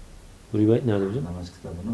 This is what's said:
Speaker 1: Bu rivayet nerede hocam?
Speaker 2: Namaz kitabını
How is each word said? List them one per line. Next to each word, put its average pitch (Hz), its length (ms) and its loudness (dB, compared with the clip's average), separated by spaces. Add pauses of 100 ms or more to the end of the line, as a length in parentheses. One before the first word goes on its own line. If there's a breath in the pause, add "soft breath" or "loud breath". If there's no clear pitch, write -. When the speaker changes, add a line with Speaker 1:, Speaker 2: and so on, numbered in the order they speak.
(520)
Speaker 1:
Bu 107 60 0
rivayet 113 260 4
nerede 101 220 2
hocam? 127 180 -4
Speaker 2:
Namaz 87 280 -10
kitabını 90 260 -12 (160)